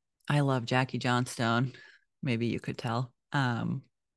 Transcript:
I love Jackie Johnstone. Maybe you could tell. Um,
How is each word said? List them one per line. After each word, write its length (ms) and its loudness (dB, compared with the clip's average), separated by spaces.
I 120 4
love 260 2
Jackie 320 2
Johnstone. 720 0
Maybe 240 0
you 140 -2
could 180 -8
tell. 340 -4
Um, 500 0